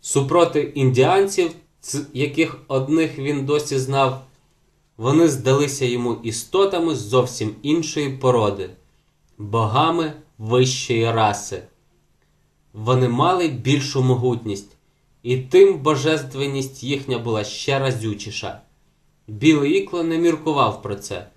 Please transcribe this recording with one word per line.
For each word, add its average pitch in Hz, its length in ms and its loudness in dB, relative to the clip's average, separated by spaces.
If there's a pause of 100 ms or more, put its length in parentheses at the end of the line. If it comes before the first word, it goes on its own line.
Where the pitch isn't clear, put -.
Супроти 156 600 2
індіанців, 151 880 2 (300)
ц-, 139 320 -8
яких 143 460 -2 (100)
одних 143 500 0
він 139 280 -4
досі 147 320 -2
знав, 131 460 0 (720)
вони 147 320 4
здалися 135 560 0
йому 120 300 -2
істотами 165 800 -2
зовсім 113 680 -2
іншої 151 480 -2
породи, 113 600 0 (680)
богами 131 760 0 (260)
вищої 113 760 0
раси. 101 500 -2 (1080)
Вони 123 360 0
мали 165 400 2
більшу 131 540 -2
могутність, 117 760 -2 (460)
і 123 140 -2
тим 180 420 6
божественність 139 1040 -2
їхня 135 360 -4
була 110 260 -2
ще - 340 -4
разючіша. 110 840 -6 (680)
Білий 143 440 2
Ікло 180 300 -2
не 165 160 -2
міркував 156 640 0
про 104 120 -8
це 90 320 -12 (100)